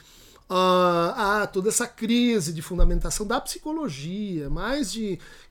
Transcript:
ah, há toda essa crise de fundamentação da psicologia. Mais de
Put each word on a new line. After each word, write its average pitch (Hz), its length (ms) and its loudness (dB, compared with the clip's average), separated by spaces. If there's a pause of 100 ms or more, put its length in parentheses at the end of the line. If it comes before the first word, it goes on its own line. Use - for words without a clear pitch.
(480)
ah, 185 920 2
há 190 40 0
toda 196 220 -2
essa 233 180 0
crise 226 680 0
de 160 80 -8
fundamentação 175 640 2
da 247 140 -2
psicologia. 185 1120 -6
Mais 208 420 -4
de 214 260 -4 (320)